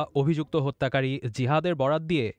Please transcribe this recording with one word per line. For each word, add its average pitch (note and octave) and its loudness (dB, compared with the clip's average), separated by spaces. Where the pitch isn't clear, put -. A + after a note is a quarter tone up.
অভিযুক্ত D3 0
হত্যাকারী C3+ 0
জিহাদের D#3 0
বরাত D3 2
দিয়ে D#3+ 0